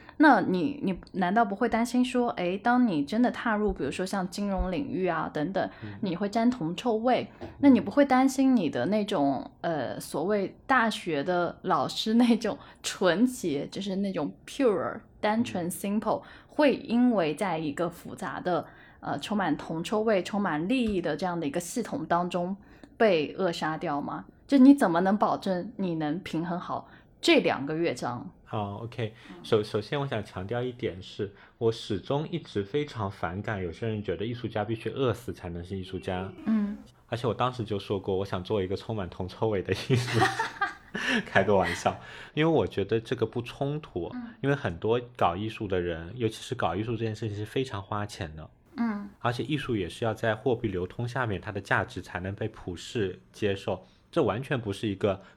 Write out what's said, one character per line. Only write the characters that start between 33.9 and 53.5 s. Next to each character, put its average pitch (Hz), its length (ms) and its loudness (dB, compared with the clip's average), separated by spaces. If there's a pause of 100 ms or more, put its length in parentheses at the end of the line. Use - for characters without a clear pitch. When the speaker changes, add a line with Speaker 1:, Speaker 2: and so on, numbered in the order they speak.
Speaker 2:
觉 87 140 -2
得 104 80 -4
艺 120 80 -6
术 120 140 -6
家 104 180 -2
必 113 80 -4
须 110 160 -6
饿 123 240 0
死 - 180 -6
才 - 180 -10
能 85 140 -8
是 92 140 -8
艺 92 60 -6
术 90 160 -8
家。 92 300 -4 (160)
Speaker 1:
嗯。 214 300 0 (320)
Speaker 2:
而 - 100 -4
且 123 100 -2
我 104 60 2
当 127 200 0
时 117 100 -6
就 101 140 -4
说 98 220 -2
过， 95 180 -2
我 98 80 -2
想 95 180 -4
做 107 180 0
一 92 60 -2
个 95 80 -2
充 113 200 -6
满 95 120 -4
铜 90 200 -8
臭 110 220 -2
味 98 120 0
的 92 100 -6
艺 - 240 2
术 120 240 0
家。 - 100 4
<laughs> - 920 -4
开 - 200 2
个 101 120 4
玩 90 200 4
笑， 101 200 -2 (380)
因 151 100 0
为 165 80 4
我 120 140 4
觉 98 180 -2
得 113 160 0
这 117 160 -4
个 - 80 -2
不 113 200 -2
冲 143 360 -6
突， 85 360 -8
Speaker 1:
嗯。 - 260 -12
Speaker 2:
因 135 80 0
为 143 60 4
很 95 240 -4
多 113 200 2 (160)
搞 87 200 2
艺 107 120 -4
术 107 200 -6
的 92 120 0
人， 85 360 -4
尤 120 120 0
其 - 140 -4
是 - 140 -6
搞 87 200 0
艺 101 60 -2
术 113 160 -4
这 113 80 -2
件 107 100 -4
事 113 120 -6
情 101 100 -6
是 104 80 -6
非 131 180 -2
常 101 160 -6
花 104 240 -6
钱 80 320 -8
的。 78 140 -14 (280)
Speaker 1:
嗯。 226 300 -4 (120)
Speaker 2:
而 120 120 0
且 120 120 -4
艺 147 120 -2
术 127 200 -2
也 92 120 0
是 - 160 -6
要 110 80 2
在 110 220 0
货 117 220 0
币 113 120 -2
流 92 200 -2
通 120 200 -6
下 123 200 -2
面， 95 120 -2
它 104 120 -8
的 98 100 -6
价 107 240 2
值 - 160 -8
才 - 180 -10
能 95 140 -4
被 107 140 -6
普 - 280 -10
世 92 460 -4 (100)
接 98 240 0